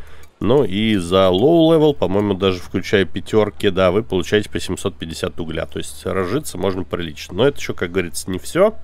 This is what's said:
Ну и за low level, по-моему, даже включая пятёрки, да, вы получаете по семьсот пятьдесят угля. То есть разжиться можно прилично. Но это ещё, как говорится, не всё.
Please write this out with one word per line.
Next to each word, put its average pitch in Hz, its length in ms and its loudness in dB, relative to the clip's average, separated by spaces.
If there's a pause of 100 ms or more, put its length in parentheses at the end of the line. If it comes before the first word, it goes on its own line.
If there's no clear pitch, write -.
(400)
Ну 123 240 4
и 107 320 2
за 92 320 4
low 143 400 4
level, 156 260 6
по-моему, 101 420 0
даже 92 240 0
включая 95 440 0
пятёрки, 104 640 0
да, 92 240 2
вы 101 100 2
получаете 101 480 0
по 87 120 -4
семьсот - 340 -4
пятьдесят 82 460 -6
угля. 80 240 -4
То - 140 -8
есть - 260 -10
разжиться 95 520 -4
можно 95 280 -2
прилично. 87 500 -10
Но 107 100 2
это 139 120 2
ещё, - 160 -6
как 90 180 -4
говорится, 87 400 -4
не 90 80 -2
всё. 196 440 0